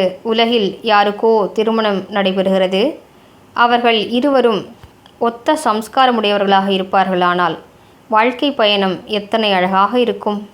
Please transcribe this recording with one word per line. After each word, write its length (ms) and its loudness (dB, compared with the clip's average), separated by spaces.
உலகில் 600 0
யாருக்கோ 680 2
திருமணம் 500 0
நடைபெறுகிறது. 960 0
அவர்கள் 560 2
இருவரும் 580 0
ஒத்த 440 -2
சம்ஸ்காரமுடையவர்களாக 1040 0
இருப்பார்களானால், 880 0
வாழ்க்கை 420 0
பயணம் 540 0
எத்தனை 480 -2
அழகாக 460 2
இருக்கும்! 540 -4